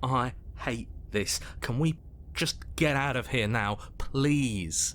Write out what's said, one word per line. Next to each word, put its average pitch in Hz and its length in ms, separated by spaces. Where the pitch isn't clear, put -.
I 127 300
hate 117 300
this. - 300
Can 123 180
we 160 180
just - 300
get 151 200
out 139 200
of 120 120
here 113 200
now, 104 300
please? 135 960